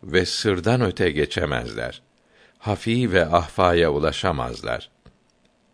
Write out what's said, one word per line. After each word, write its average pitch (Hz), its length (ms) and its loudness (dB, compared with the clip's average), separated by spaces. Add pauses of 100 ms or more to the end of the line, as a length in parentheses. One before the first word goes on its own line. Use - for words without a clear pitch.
ve - 240 0
sırdan 104 540 0
öte 92 300 0
geçemezler. 62 920 -4 (560)
Hafi 113 540 -2
ve 87 140 6
ahfaya 85 640 2
ulaşamazlar. 69 1000 -4 (840)